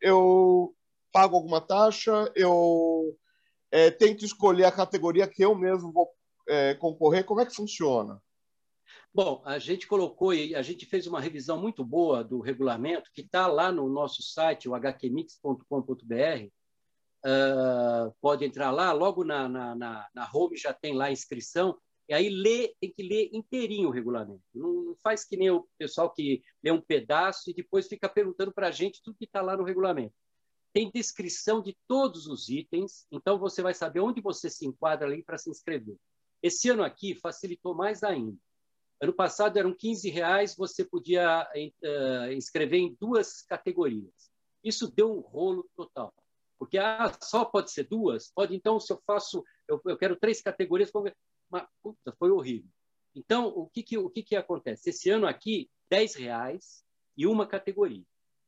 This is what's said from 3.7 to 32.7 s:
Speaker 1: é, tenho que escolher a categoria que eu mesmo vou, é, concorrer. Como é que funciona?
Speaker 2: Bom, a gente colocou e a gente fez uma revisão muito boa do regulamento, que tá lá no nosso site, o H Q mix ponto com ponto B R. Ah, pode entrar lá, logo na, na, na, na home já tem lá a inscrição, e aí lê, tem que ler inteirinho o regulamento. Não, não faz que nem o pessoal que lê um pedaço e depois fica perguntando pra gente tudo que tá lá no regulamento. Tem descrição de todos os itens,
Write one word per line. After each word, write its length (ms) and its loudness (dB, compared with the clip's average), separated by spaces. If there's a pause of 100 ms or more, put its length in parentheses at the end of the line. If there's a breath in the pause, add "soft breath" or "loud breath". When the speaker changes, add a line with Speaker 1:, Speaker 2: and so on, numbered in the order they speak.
Speaker 1:
é, 200 8
tenho 240 6
que 120 -8
escolher 400 6
a 60 6
categoria 540 2
que 160 0
eu 120 6
mesmo 360 0
vou, 200 2 (360)
é, 280 4
concorrer. 500 2
Como 160 0
é 60 4
que 80 -14
funciona? 680 -2 (920 soft breath)
Speaker 2:
Bom, 300 2
a 140 -6
gente 280 -4
colocou 460 0
e 220 -2
a 80 -2
gente 240 -10
fez 200 -4
uma 140 -6
revisão 400 -6
muito 240 -6
boa 400 2
do 160 -6
regulamento, 720 -2
que 100 -14
tá 240 0
lá 240 2
no 160 -2
nosso 360 -4
site, 480 -2
o 40 -2
H 200 -2
Q 160 -6
mix 280 -6
ponto 300 -6
com 140 -4
ponto 240 -10
B 120 -4
R. 340 -2 (680)
Ah, 880 2 (120)
pode 240 2
entrar 240 -2
lá, 220 2
logo 300 0
na, 240 -2
na, 280 -6
na, 400 -10
na 180 -10
home 240 0
já 160 -4
tem 220 -8
lá 120 0
a 60 -2
inscrição, 680 -4 (300)
e 60 -2
aí 160 2
lê, 500 0
tem 100 -6
que 120 -14
ler 320 0
inteirinho 540 -4
o 40 -2
regulamento. 500 -6 (120)
Não, 280 -4
não 140 -10
faz 300 -2
que 100 -8
nem 140 4
o 260 0
pessoal 340 -2
que 320 -2 (220 soft breath)
lê 60 2
um 100 4
pedaço 720 0
e 40 -14
depois 320 -2
fica 220 -6
perguntando 420 -2
pra 200 -2
gente 320 -4
tudo 160 -18
que 80 -12
tá 160 -4
lá 120 -2
no 100 -2
regulamento. 500 -2 (580)
Tem 180 0
descrição 720 -4
de 160 -12 (100)
todos 400 0
os 220 -12
itens, 640 -6